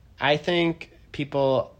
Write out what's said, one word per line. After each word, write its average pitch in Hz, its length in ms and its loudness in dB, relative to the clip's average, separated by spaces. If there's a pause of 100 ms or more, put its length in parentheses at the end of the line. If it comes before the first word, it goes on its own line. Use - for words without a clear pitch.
(200)
I 147 180 2
think 170 540 -2 (200)
people 139 680 -2